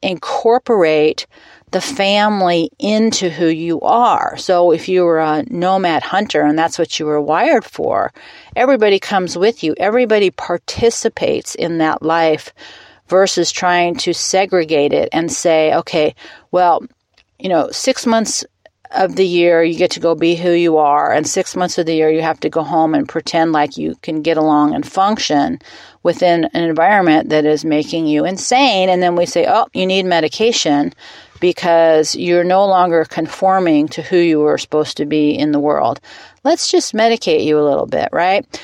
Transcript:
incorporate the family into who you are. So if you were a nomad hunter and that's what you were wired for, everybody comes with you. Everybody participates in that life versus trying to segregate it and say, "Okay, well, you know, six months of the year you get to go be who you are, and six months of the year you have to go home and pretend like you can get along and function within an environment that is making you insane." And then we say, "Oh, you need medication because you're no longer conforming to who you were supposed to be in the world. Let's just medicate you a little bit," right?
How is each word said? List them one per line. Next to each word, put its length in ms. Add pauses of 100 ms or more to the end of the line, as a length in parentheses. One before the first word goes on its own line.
incorporate 1200 (460)
the 100
family 960
into 520
who 180
you 320
are. 580
So 340
if 180
you 160
were 160
a 260
nomad 560
hunter 380
and 180
that's 180
what 220
you 60
were 160
wired 420
for, 480 (460)
everybody 420
comes 380
with 260
you. 140
Everybody 540
participates 1200
in 220
that 260
life 500 (580)
versus 400
trying 420 (120)
to 80
segregate 800
it 180
and 200
say, 500
"Okay, 340 (360)
well, 300 (560)
you 120
know, 220
six 340
months 400 (460)
of 240
the 120 (120)
year 240
you 140
get 140
to 160
go 80
be 200
who 160
you 260
are, 380
and 120
six 280
months 220
of 80
the 140
year 100
you 120
have 180
to 100
go 140
home 320
and 120
pretend 440
like 260
you 240
can 200
get 160
along 380
and 100
function 720 (440)
within 500
an 100
environment 640
that 160
is 180
making 440
you 180
insane." 640
And 140
then 120
we 100
say, 220
"Oh, 260
you 120
need 200
medication 880 (460)
because 760
you're 280 (140)
no 80
longer 400
conforming 840
to 140
who 160
you 220
were 200
supposed 380
to 80
be 260
in 200
the 180
world. 300 (440)
Let's 260
just 240
medicate 520
you 140
a 100
little 180
bit," 240
right? 300 (220)